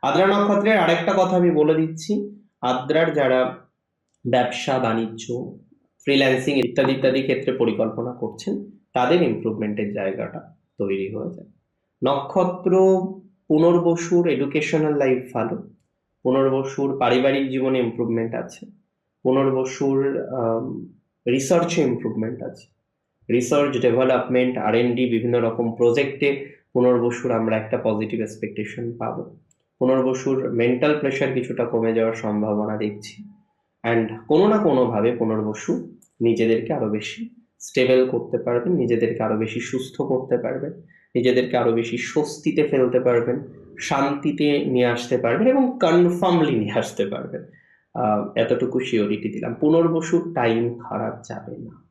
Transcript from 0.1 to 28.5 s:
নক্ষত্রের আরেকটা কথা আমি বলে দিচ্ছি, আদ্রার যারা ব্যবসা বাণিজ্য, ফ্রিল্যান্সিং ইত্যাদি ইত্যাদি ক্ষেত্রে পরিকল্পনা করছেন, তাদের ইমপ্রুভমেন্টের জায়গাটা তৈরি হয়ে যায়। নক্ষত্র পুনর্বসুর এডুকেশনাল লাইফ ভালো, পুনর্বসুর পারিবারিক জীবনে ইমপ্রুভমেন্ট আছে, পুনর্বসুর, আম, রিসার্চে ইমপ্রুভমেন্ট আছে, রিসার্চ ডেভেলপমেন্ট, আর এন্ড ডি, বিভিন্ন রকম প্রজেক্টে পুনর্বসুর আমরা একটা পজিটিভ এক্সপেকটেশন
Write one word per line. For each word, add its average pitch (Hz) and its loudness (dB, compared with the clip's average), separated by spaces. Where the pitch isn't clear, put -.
নক্ষত্রের 208 2
আরেকটা 170 2
কথা 185 2
আমি 175 4
বলে 151 4
দিচ্ছি, - -4
আদ্রার 139 0
যারা 127 2
ব্যবসা 127 0
বাণিজ্য, 113 -4
ফ্রিল্যান্সিং 139 2
ইত্যাদি 131 2
ইত্যাদি 131 2
ক্ষেত্রে 131 -2
পরিকল্পনা 117 -2
করছেন, - -8
তাদের 131 2
ইমপ্রুভমেন্টের 107 -2
জায়গাটা 101 -6
তৈরি 98 -4
হয়ে 175 -8
যায়। - -18
নক্ষত্র 175 0
পুনর্বসুর 170 4
এডুকেশনাল 147 0
লাইফ 131 0
ভালো, - -4
পুনর্বসুর 135 0
পারিবারিক 131 2
জীবনে 131 0
ইমপ্রুভমেন্ট 117 -2
আছে, - -10
পুনর্বসুর, 135 0
আম, 113 -4
রিসার্চে 139 0
ইমপ্রুভমেন্ট 113 -2
আছে, - -14
রিসার্চ 131 2
ডেভেলপমেন্ট, 127 2
আর 107 0
এন্ড 120 2
ডি, 123 0
বিভিন্ন 117 0
রকম 113 -2
প্রজেক্টে 139 0
পুনর্বসুর 123 2
আমরা 110 0
একটা 110 -4
পজিটিভ 110 -2
এক্সপেকটেশন 117 -8